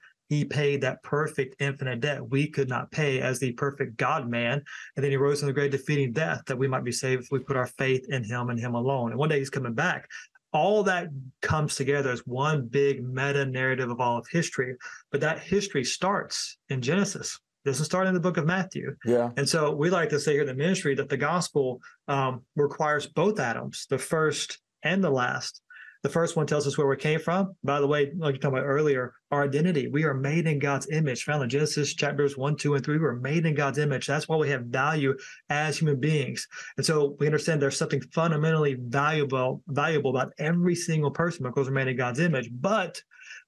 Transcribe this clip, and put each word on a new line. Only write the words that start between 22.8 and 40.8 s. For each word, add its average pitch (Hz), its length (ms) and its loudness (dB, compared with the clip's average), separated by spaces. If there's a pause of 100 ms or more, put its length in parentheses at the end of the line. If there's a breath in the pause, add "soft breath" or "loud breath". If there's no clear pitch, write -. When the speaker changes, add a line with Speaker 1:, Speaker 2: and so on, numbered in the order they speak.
Speaker 1:
both 196 320 0
Adams, 120 500 -4
the 135 80 0
first 156 600 -2 (240)
and 190 200 2
the 170 60 2
last. 131 520 -2 (400 loud breath)
The - 60 0
first 165 300 0
one 151 100 2
tells 147 180 2
us 139 120 -2
where 143 100 4
we 135 80 4
came 156 240 0
from. 190 420 -2
By 143 200 2
the 143 60 4
way, 143 280 2
like 156 200 0
you 135 40 -8
talked 143 140 2
about 139 120 0
earlier, 139 480 2 (180)
our 143 120 2
identity. 143 460 2
We 147 160 2
are 147 80 2
made 143 340 2
in 151 100 2
God's 139 320 0
image. 156 360 0
Found 147 180 0
in 117 60 -2
Genesis 147 440 0
chapters 143 440 0
one, 139 180 0
two, 147 200 2
and 139 100 0
three, 151 120 2
we're 135 220 0
made 151 260 0
in 156 80 2
God's 143 260 0
image. 131 280 0
That's 151 220 0
why 160 80 2
we 151 100 2
have 131 200 -2
value 135 460 2 (360 loud breath)
as 147 280 0
human 147 220 2
beings. 131 480 0 (300 loud breath)
And - 80 -2
so 147 340 2
we 143 60 0
understand 151 360 2
there's 139 140 2
something 147 240 0 (140)
fundamentally 156 640 2
valuable, 135 880 0
valuable 143 440 2
about 127 280 0
every 175 340 4
single 156 380 0